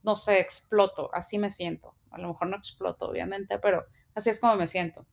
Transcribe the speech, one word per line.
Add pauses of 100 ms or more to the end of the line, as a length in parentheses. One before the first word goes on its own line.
no
sé,
exploto,
así
me
siento. (140)
A
lo
mejor
no
exploto,
obviamente,
pero (300)
así
es
como
me
siento.